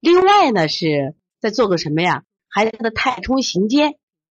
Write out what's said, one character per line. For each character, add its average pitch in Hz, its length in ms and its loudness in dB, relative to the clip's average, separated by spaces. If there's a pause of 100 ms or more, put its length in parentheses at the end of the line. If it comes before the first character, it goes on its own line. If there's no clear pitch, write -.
另 359 240 4
外 392 260 4
呢， 180 160 0
是 147 480 -2 (260)
再 220 100 -2
做 214 180 0
个 175 100 0
什 160 120 -6
么 156 120 -2
呀？ 160 220 -2 (260)
孩 208 140 0
子 220 140 -6
的 226 120 -4
太 240 300 -4
冲 262 220 -2
行 202 260 -2
间， 294 280 0 (340)